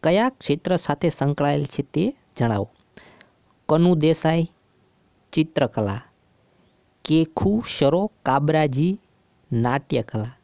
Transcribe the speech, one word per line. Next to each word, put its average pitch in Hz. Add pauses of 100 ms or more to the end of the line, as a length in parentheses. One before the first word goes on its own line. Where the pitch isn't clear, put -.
કયા 196
ક્ષેત્ર 175
સાથે 151
સંકળાયેલ 143
છે -
તે 202 (220)
જણાવો. 110 (960)
કનુ 170
દેસાઈ, 160 (840)
ચિત્રકલા. 117 (1040)
કેખુ 190
શરો 170 (120)
કાબરાજી, 151 (520)
નાટ્યકલા. 120